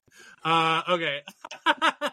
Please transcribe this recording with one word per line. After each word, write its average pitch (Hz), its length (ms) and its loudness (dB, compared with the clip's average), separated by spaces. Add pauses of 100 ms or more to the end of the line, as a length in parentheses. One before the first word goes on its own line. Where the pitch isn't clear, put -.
(440)
Uh, 160 460 2
okay. 160 300 -2 (440)
<laughs> 320 80 4 (420)